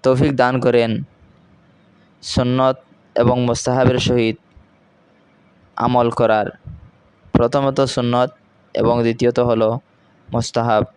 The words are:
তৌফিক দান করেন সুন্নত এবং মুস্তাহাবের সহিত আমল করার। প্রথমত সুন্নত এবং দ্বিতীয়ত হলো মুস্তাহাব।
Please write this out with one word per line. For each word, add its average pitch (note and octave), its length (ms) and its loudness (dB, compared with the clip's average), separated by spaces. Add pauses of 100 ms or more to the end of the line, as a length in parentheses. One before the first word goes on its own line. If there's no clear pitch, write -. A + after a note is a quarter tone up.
তৌফিক C3 340 2
দান B2 240 2
করেন A#2+ 320 2 (1300)
সুন্নত C3 520 0 (400)
এবং B2 220 2 (120)
মুস্তাহাবের B2+ 500 0
সহিত A#2 380 -2 (1400)
আমল A#2+ 300 0 (120)
করার। A2 280 2 (840)
প্রথমত C3+ 460 0 (160)
সুন্নত B2 340 0 (460)
এবং A#2 200 0 (100)
দ্বিতীয়ত A#2 340 0
হলো A2+ 300 2 (580)
মুস্তাহাব। A#2 560 -2 (140)